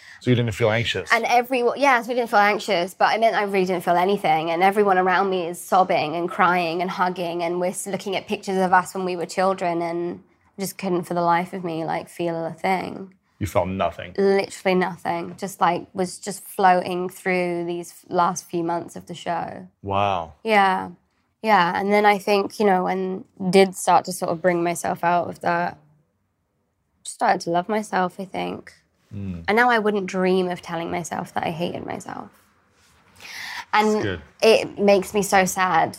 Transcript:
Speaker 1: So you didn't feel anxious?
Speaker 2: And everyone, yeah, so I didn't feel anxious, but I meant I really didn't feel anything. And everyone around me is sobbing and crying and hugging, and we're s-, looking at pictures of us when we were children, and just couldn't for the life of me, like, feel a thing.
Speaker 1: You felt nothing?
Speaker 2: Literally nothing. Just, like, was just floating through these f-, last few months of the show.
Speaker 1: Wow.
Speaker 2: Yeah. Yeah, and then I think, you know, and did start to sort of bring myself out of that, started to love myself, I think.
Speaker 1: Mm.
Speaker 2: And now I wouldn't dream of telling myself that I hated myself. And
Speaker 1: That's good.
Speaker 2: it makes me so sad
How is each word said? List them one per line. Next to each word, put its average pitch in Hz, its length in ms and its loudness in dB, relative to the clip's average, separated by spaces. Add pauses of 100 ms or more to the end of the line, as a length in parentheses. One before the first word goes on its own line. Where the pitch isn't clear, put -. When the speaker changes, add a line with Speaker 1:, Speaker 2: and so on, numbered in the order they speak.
(200)
Speaker 1:
So 127 100 0
you 123 40 6
didn't 117 200 0
feel 113 160 2
anxious? 107 420 0
Speaker 2:
And 226 140 0
everyone, 240 520 0
yeah, 262 220 4
so 226 100 -8
I 247 40 -4
didn't 240 160 -2
feel 220 80 4
anxious, 202 560 2
but 190 160 2
I 214 80 0
meant 220 180 2
I 208 60 0
really 196 240 0
didn't 180 180 -2
feel 175 120 2
anything. 175 540 0
And 175 120 0
everyone 196 340 4
around 185 320 4
me 185 180 -2
is 175 140 -8
sobbing 170 560 2
and 175 140 -4
crying 175 500 2
and 180 100 -2
hugging, 175 520 -4
and 175 180 -2
we're 180 60 0
s-, 180 200 -6
looking 190 300 -6
at - 100 -6
pictures 196 300 -4
of 185 160 2
us 180 220 4
when 190 100 -4
we 180 100 -2
were 170 120 -6
children, 185 560 0
and 170 400 -6 (360)
just 190 200 -8
couldn't 180 240 -2
for 175 100 -8
the 175 80 -2
life 170 320 0
of 185 120 -10
me, 165 200 -6
like, 165 240 -6
feel 170 380 -6
a 165 80 -10
thing. 190 580 -6 (260)
Speaker 1:
You 101 80 -6
felt 92 220 0
nothing? 92 480 -4
Speaker 2:
Literally 196 580 0
nothing. 180 600 -4
Just, 190 240 -8
like, 175 320 0
was 185 260 -6
just - 260 -10
floating 180 680 2
through 175 560 -2
these 175 240 -8
f-, - 180 -20
last 180 380 0
few 175 180 -4
months 170 320 -6
of 185 80 -16
the 175 100 -14
show. 175 540 -8 (140)
Speaker 1:
Wow. 98 500 -2 (100)
Speaker 2:
Yeah. 190 500 2 (500)
Yeah, 190 360 4
and 196 140 0
then 208 140 6
I 208 100 6
think, 202 420 0
you 220 60 2
know, 185 220 4
and 185 400 -4 (240)
did 190 240 6
start - 320 2
to 185 80 -8
sort - 180 -4
of 165 80 -6
bring 175 240 0
myself 175 400 -4
out 175 240 0
of 180 140 -12
that, 175 340 -2 (1300)
started 196 380 0
to 170 80 -6
love 175 180 0
myself, 196 500 -2
I 196 60 -8
think. 180 480 -10 (420)
Speaker 1:
Mm. 92 340 -8
Speaker 2:
And 208 80 4
now 247 140 4
I 233 80 4
wouldn't 208 280 0
dream 185 420 2
of 175 140 -6
telling 170 280 -8
myself 175 440 -8
that - 100 -2
I 180 60 -2
hated 170 340 -6
myself. - 460 -12 (1400)
And 214 220 4
Speaker 1:
That's 208 100 -2
good. 92 180 -4 (200)
Speaker 2:
it - 360 4
makes 202 360 2
me 208 80 0
so 190 220 4
sad 180 540 0